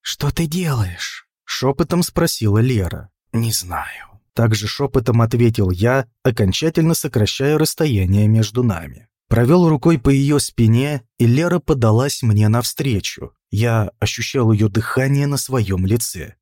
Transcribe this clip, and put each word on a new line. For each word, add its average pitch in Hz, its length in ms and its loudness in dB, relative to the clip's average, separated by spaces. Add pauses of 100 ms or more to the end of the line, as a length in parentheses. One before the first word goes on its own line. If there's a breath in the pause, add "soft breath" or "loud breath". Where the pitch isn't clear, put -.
"Что - 300 -6
ты 165 160 -2
делаешь?" 139 800 -4 (180)
шёпотом 156 580 -2
спросила 113 560 0
Лера. 117 520 -2 (220)
"Не 113 200 -2
знаю". - 680 -10 (140)
Также 110 340 0
шёпотом 120 540 -2
ответил 113 480 2
я, 117 360 0 (160)
окончательно 156 720 0
сокращая 135 640 0
расстояние 104 720 2
между 110 340 2
нами. 82 460 -4 (200)
Провёл 160 400 4
рукой 160 300 2
по 139 120 0
её 139 280 2
спине, 123 640 0 (160)
и 120 80 4
Лера 165 320 2
подалась 127 640 0
мне 107 260 2
навстречу. 120 840 -4 (180)
Я 113 480 0
ощущал 113 540 -2
её 107 160 2
дыхание 135 580 -2
на 143 120 -2
своём 95 480 -2
лице. - 560 -4